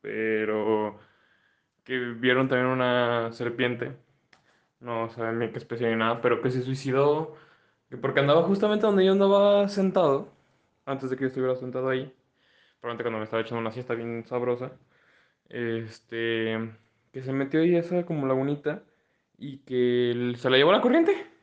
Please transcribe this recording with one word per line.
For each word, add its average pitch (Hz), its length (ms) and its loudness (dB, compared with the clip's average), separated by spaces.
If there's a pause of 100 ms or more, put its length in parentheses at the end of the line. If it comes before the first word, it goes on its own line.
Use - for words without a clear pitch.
pero 107 960 -2 (840)
que 127 140 -6
vieron 123 500 2
también 127 200 2
una 123 640 2
serpiente. 120 640 -4 (840)
No 117 300 -6
saben 113 300 -6
bien 110 120 -2
qué - 80 -12
especie 117 300 -4
ni 113 60 0
nada, 113 260 0
pero 123 200 2
que 131 100 0
se 127 100 -2
suicidó, 139 760 0 (540)
que 127 80 -14
porque 131 220 0
andaba 147 240 6
justamente 208 420 2
donde 196 200 4
yo 190 80 6
andaba 202 560 4
sentado, 185 600 0 (540)
antes 135 240 -6
de 131 60 -2
que 135 80 -4
yo 131 40 0
estuviera 127 280 -2
sentado 127 340 -6
ahí, 131 240 -4 (680)
probablemente 117 240 -8
cuando 113 160 -4
me 107 60 -6
estaba 113 160 -2
echando 117 200 -4
una 113 100 -4
siesta 123 240 -6
bien 117 300 -8
sabrosa, 123 460 -4 (760)
este, 113 1200 -6 (400)
que 131 120 -14
se 135 100 -6
metió 139 260 -2
ahí 175 160 4
a 170 40 2
esa 175 260 -2
como 156 200 -4
lagunita 143 580 -2 (540)
y 135 200 -14
que 123 540 0
el, 120 260 -2
se 131 120 -2
la 127 60 4
llevó 147 160 8
la 214 80 6
corriente 330 480 2 (160)